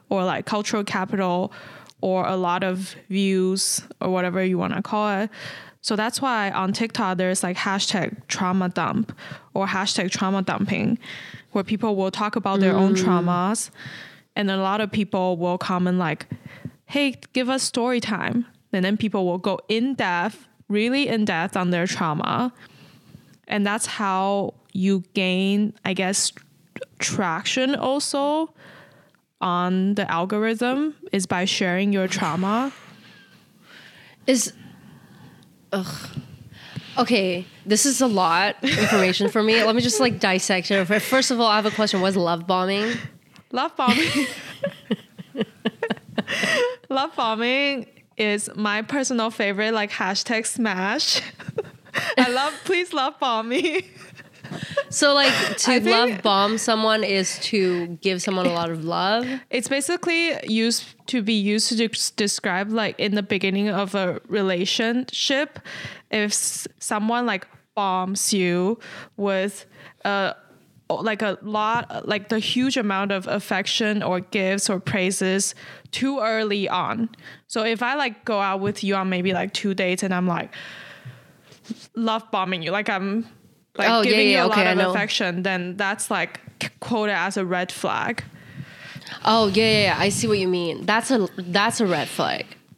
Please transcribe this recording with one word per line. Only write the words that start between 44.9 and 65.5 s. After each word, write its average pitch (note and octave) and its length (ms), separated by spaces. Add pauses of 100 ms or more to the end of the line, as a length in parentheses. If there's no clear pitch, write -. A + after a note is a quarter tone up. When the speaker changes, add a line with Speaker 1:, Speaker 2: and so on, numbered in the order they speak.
Speaker 1:
<laughs> B3+ 100 (1400)
Love C#4 280
bombing B3 720 (300)
is G#3 380
my G#3 280
personal A#3+ 480
favorite, G#3+ 440
like, G#3 160
hashtag A3 560
smash. G#3 760 (480)
<laughs> - 500
I B3 120
love, C#4 220 (120)
please F4 280
love D4 260
bomb A3+ 300
me. D4+ 460
<laughs> - 40 (920)
Speaker 2:
So, C#4+ 240
like, C4+ 180 (240)
to - 160
Speaker 1:
I B3 80
think G#3 60
Speaker 2:
love A3+ 360
bomb G#3 360
someone A3 440
is F#3+ 380
to F3+ 460 (160)
give F#3 200
someone F#3 240
a F3 60
lot E3+ 180
of D#3+ 140
love? F#3 420 (240)
Speaker 1:
It's B3+ 160
basically E4 680 (140)
used A3+ 380 (240)
to B3 140
be A3 100
used G#3 380
to A#3 60 (120)
des-, - 260
describe, G3+ 560
like, A3 300
in G#3 160
the G3+ 60
beginning G3 480
of F#3+ 260
a F#3 320
relationship, A3+ 1300 (520)